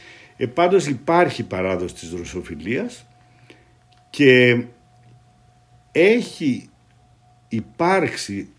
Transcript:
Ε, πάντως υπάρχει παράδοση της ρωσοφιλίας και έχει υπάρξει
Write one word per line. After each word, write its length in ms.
Ε, 80
πάντως 420
υπάρχει 560
παράδοση 500
της 180
ρωσοφιλίας 920
και 540
έχει 800
υπάρξει 1120